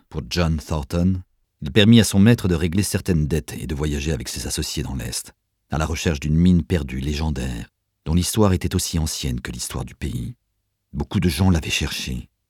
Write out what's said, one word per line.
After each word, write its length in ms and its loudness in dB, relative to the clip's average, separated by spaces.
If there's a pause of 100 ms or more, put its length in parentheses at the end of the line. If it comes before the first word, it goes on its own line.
pour 220 -10
John 260 0
Thornton, 680 -2 (400)
il 80 -8
permit 300 8
à 60 6
son 140 0
maître 280 6
de 80 2
régler 280 0
certaines 440 0
dettes 320 -2
et 80 -10
de 80 -4
voyager 380 -2
avec 160 -6
ses 180 -8
associés 340 -4
dans 140 -6
l'Est, 380 -10 (360)
à 80 -4
la 80 0
recherche 360 -2
d'une 160 0
mine 260 6
perdue 380 -2
légendaire, 640 -4 (380)
dont 80 -2
l'histoire 400 4
était 200 -2
aussi 260 -2
ancienne 420 -4
que 100 -10
l'histoire 320 -8
du 120 -14
pays. 420 -8 (560)
Beaucoup 260 -2
de 80 4
gens 220 2
l'avaient 200 2
cherchée. 600 -6 (200)